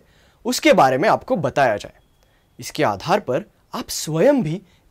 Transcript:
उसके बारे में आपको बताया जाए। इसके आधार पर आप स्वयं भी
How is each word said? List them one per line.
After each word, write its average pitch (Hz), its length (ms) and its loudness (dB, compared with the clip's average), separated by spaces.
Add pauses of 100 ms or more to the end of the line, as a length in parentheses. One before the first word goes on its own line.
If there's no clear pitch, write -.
(460)
उसके 269 280 2
बारे 135 240 4
में 190 120 0
आपको 175 260 0
बताया 131 420 0
जाए। - 160 -14 (680)
इसके - 240 -6
आधार 120 360 0
पर 151 240 -4 (300)
आप 220 160 -10
स्वयं 208 540 0
भी 156 180 -4 (300)